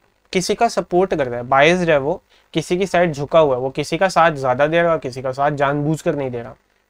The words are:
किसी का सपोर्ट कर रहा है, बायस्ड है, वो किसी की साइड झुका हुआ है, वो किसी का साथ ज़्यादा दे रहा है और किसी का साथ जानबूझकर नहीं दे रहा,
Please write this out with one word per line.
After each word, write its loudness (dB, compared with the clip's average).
किसी 0
का 2
सपोर्ट 0
कर 0
रहा -6
है, -10
बायस्ड 4
है, 4
वो -4
किसी -2
की -2
साइड 2
झुका 0
हुआ 4
है, -4
वो -2
किसी -6
का 2
साथ 4
ज़्यादा 0
दे 0
रहा 2
है 2
और 0
किसी -10
का -4
साथ 0
जानबूझकर -2
नहीं -4
दे -8
रहा, -16